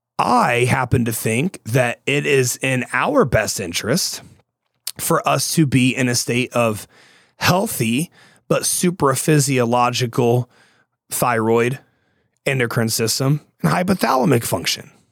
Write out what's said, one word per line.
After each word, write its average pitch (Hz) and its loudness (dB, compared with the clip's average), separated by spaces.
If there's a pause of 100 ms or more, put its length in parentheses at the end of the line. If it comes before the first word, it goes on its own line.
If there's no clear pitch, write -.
(180)
I 139 2
happen 123 2
to 117 -2
think 117 -2
that 120 0
it 143 0
is 135 2
in 131 0
our 190 2
best 107 -2
interest 101 -4 (760)
for - -2
us 143 -2
to 160 4
be 127 2
in 127 0
a 120 -2
state 120 -2
of 113 0 (500)
healthy 165 0 (380)
but - 0
supraphysiological 123 0 (640)
thyroid, 117 0 (680)
endocrine 120 0
system, 135 -2 (200)
and 156 0
hypothalamic 185 0
function. - -6 (220)